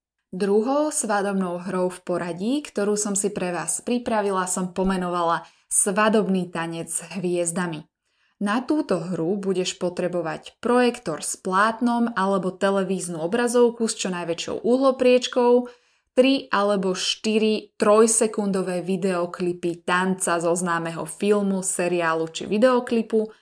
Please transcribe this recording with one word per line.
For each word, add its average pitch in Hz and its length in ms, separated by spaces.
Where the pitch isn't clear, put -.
Druhou 220 640
svadobnou 196 640
hrou 180 320
v - 160
poradí, 180 560
ktorú 208 320
som 202 240
si 208 80
pre 185 240
vás 165 320
pripravila, 214 640
som 185 240
pomenovala 175 720
Svadobný 190 800
tanec 165 400
s - 80
hviezdami. 175 720
Na 208 160
túto 294 400
hru 170 400
budeš 185 400
potrebovať 175 800
projektor 240 640
s - 160
plátnom 226 720
alebo 190 400
televíznu 185 640
obrazovku 233 720
s 214 80
čo 196 160
najväčšou 170 560
uhlopriečkou, 247 1040
tri 269 400
alebo 196 400
štyri 214 880
trojsekundové 208 1040
videoklipy 175 1040
tanca 180 560
zo 170 80
známeho 165 560
filmu, 196 560
seriálu 170 640
či - 240
videoklipu 226 800